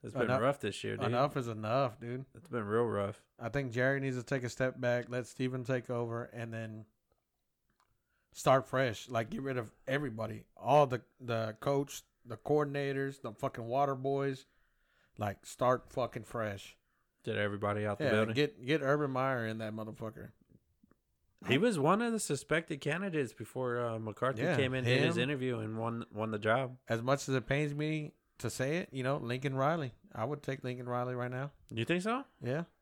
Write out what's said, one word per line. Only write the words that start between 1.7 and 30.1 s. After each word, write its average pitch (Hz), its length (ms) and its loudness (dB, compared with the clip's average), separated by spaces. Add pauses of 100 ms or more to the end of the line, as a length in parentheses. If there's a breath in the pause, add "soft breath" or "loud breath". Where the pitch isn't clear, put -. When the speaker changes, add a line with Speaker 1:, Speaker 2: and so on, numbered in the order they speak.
Speaker 2:
dude. 127 260 -6 (100)
Speaker 1:
It's - 120 -20
been 117 180 -4
real 110 200 4
rough. 104 380 0 (160)
Speaker 2:
I 117 100 -4
think 131 220 -2
Jerry 131 280 2
needs 135 180 -2
to 120 60 -6
take 131 200 -2
a 123 60 -4
step 131 300 -2
back, 123 300 2
let 123 160 -4
Steven 127 380 -2
take 123 260 0
over, 120 360 -2
and 117 280 -10
then 110 320 -8 (1500)
start 131 360 4
fresh. 131 420 0
Like, 117 220 0
get 202 100 -6
rid 135 160 -2
of 113 140 -6 (160)
everybody. 113 560 -4 (140)
All 139 280 8
the, 123 160 -2 (180)
the 113 400 -2
coach, 143 440 -2 (220)
the 113 120 -12
coordinators, 139 840 0
the 117 120 -8
fucking 127 320 -4
water 139 300 2
boys. 139 500 -2 (720)
Like, 104 280 -4
start - 460 0
fucking 120 340 -4
fresh. 107 520 -6 (460)
Speaker 1:
Get 107 140 -2
everybody 104 500 0
out 104 100 0
the 151 80 -2
Speaker 2:
Yeah, 127 60 4
Speaker 1:
building. 110 240 4
Speaker 2:
get, 143 300 0
get 147 180 2
Urban 143 280 2
Meyer 131 360 0
in 110 120 -4
that 110 140 -6
motherfucker. 110 560 -10 (1160)
Speaker 1:
He 127 100 6
was 202 220 4
one 175 220 4
of 233 100 0
the 220 80 0
suspected 156 640 -2
candidates 156 520 -2
before, 120 460 -4
uh, 117 200 -2
McCarthy 110 440 0
Speaker 2:
Yeah, 165 120 2
Speaker 1:
came 131 180 2
and 131 120 0
did 127 160 6
his 165 160 4
Speaker 2:
him. 120 60 4
Speaker 1:
interview 127 360 0
and 110 200 -4
won, 117 340 -2
won 110 180 -2
the 107 80 0
job. 123 380 2 (120)
Speaker 2:
As 113 120 0
much 135 280 2
as 135 60 4
it 123 120 0
pains 143 260 2
me 151 400 -2 (260)
to 117 100 -2
say 139 280 -2
it, 185 140 -4
you 131 120 -4
know, 131 140 2
Lincoln 127 380 -2
Riley. 135 380 2 (200)